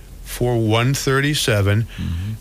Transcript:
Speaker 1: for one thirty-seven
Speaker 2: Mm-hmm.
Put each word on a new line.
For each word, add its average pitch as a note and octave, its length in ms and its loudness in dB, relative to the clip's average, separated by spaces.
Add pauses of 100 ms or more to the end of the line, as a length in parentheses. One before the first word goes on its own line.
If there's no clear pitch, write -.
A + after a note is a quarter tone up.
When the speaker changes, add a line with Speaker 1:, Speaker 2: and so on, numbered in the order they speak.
(240)
Speaker 1:
for B2 320 -2
one A#2 380 4
thirty-seven C3 880 2
Speaker 2:
Mm-hmm. F2 580 -6